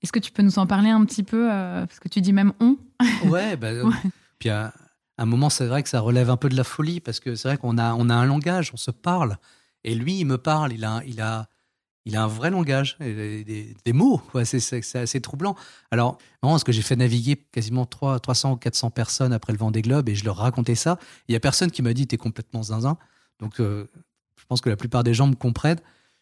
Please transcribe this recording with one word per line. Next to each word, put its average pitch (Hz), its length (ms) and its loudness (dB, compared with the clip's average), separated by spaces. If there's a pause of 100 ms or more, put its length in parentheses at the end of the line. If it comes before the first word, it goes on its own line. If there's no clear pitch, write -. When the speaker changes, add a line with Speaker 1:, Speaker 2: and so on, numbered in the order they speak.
Speaker 1:
Est-ce - 100 -8
que - 60 0
tu - 140 -4
peux - 100 0
nous 196 160 6
en 190 80 4
parler 202 240 4
un 220 160 6
petit 208 160 -4
peu, 226 300 0
euh, 180 340 -4
parce - 140 -14
que 180 100 -10
tu 208 120 0
dis 190 120 4
même « 196 260 4
on ». 254 200 6 (500)
Speaker 2:
Ouais, 185 260 2
bah, 117 160 -4
Speaker 1:
<laughs> 120 120 -4
Ouais. 226 100 4 (460)
Speaker 2:
puis 117 100 0
à 107 240 -2 (460)
un 117 60 -2
moment, 127 260 2
c'est 127 160 -2
vrai 135 160 0
que - 60 -8
ça 127 100 0
relève 120 320 4
un 123 60 2
peu 139 120 0
de 127 60 0
la 131 80 2
folie 160 380 -4
parce - 180 -8
que 120 160 -8
c'est 131 140 -6
vrai 139 80 -2
qu'on 120 200 -2
a, 117 160 0
on 117 160 2
a 120 60 4
un 120 100 4
langage, 151 480 0
on 120 40 -14
se - 120 -8
parle. 147 480 -2 (460)
Et 113 100 -4
lui, 143 280 -2
il 160 40 0
me 131 140 0
parle, 156 340 0
il 110 100 -8
a, 110 220 -4
il 117 160 -10
a, 110 260 -6 (580)
il 107 100 -6
a 110 80 0
un 110 40 0
vrai 110 220 -2
langage, 143 500 0
et 123 140 -6
des, 107 300 -8
des, 107 320 -12 (100)
des 117 80 2
mots, 208 240 6
quoi. 120 260 -4
C'est, 123 160 -2
c'est, 120 220 -6
c'est - 160 -10
assez 123 240 -4
troublant. 180 340 -6 (360)
Alors, 120 260 0 (240)
vraiment, 147 140 2
parce 143 80 2
que - 80 0
j'ai 110 100 2
fait 131 140 0
naviguer 120 400 2
quasiment 120 500 -4
trois, 135 340 -4
trois 131 140 -2
cents 131 200 0
ou - 20 0
quatre 117 180 -4
cents - 160 -2
personnes 123 440 -2
après 113 200 -2
le 107 60 -2
Vendée 110 240 0
Globe 127 260 2
et 104 60 0
je 101 100 -4
leur 98 120 -2
racontais 120 360 0
ça. 165 240 0 (300)
Il 117 60 0
y - 20 2
a 127 40 2
personne 151 300 2
qui 143 140 -4
m'a 117 100 2
dit, « 127 140 0
T'es 117 100 -4
complètement 113 460 -6
zinzin. » 113 340 -2 (420)
Donc, 107 200 -10
euh, 104 260 -2 (520)
je - 80 -20
pense 127 160 -2
que - 80 0
la 104 80 0
plupart 120 260 0
des 117 100 4
gens 131 140 4
me 135 80 4
comprennent. 147 460 0 (400)